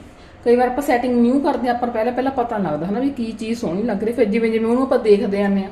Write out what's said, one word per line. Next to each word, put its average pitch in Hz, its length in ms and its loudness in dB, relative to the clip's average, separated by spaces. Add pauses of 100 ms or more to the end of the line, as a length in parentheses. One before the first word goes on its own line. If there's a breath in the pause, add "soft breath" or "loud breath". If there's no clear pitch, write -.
(440 loud breath)
ਕਈ 240 120 6
ਵਾਰ 247 120 2
ਆਪਾਂ 262 140 -2
ਸੈਟਿੰਗ 247 380 0
ਨਿਊ 247 200 4
ਕਰਦੇ 254 280 0
ਹਾਂ, 240 60 0
ਆਪਾਂ 240 140 -2
ਨੂੰ 233 60 -6
ਪਹਿਲਾਂ 226 180 0
ਪਹਿਲਾਂ 254 200 -2
ਪਤਾ 240 260 -2
ਨਹੀਂ 175 140 -2
ਲੱਗਦਾ, 151 140 -4
ਹੈ 196 40 -4
ਨਾ, 233 100 -2
ਵੀ 277 100 0
ਕੀ 226 220 -6
ਚੀਜ਼ 220 280 -6
ਸੋਹਣੀ 185 220 -4
ਲੱਗ 214 220 -2
ਰਹੀ। 226 80 0
ਫਿਰ 240 120 2
ਜਿਵੇਂ 226 260 0
ਜਿਵੇਂ 226 160 0
ਉਹਨੂੰ 240 160 2
ਆਪਾਂ 262 160 0
ਦੇਖਦੇ 202 440 2
ਆਉਂਦੇ 196 200 0
ਹਾਂ, 190 100 -10